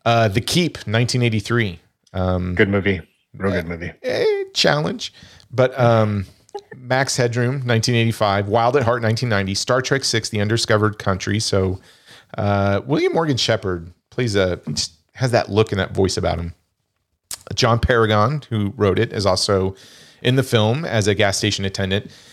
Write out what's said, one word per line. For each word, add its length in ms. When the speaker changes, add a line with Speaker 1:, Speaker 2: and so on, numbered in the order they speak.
Speaker 1:
Uh, 240
The 120
Keep, 460
nineteen 340
eighty-three. 580
Um, 420
Speaker 2:
Good 140
movie. 320
Real 160
good 160
movie. 240
Speaker 1:
eh, 400
challenge. 600
But, 280
um, 460
Max 400
Headroom, 480
nineteen 300
eighty-five. 520
Wild 300
at 60
Heart, 180
nineteen 280
ninety. 240
Star 280
Trek 240
six: 240
The 120
Undiscovered 560
Country. 440
So, 380
uh, 480
William 280
Morgan 240
Shepherd 540
plays 260
a, 240
just 220
has 180
that 180
look 220
and 80
that 140
voice 240
about 220
him. 140
John 260
Paragon, 720
who 280
wrote 200
it, 160
is 120
also 500
in 140
the 80
film 420
as 220
a 60
gas 240
station 280
attendant. 440